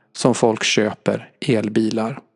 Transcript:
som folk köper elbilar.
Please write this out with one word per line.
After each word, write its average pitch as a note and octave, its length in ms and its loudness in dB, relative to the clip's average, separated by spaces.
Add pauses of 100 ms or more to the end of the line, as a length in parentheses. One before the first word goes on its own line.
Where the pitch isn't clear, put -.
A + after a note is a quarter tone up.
(120)
som B2 220 2
folk A2 300 2
köper G#2+ 680 -2 (100)
elbilar. A2 800 -2 (160)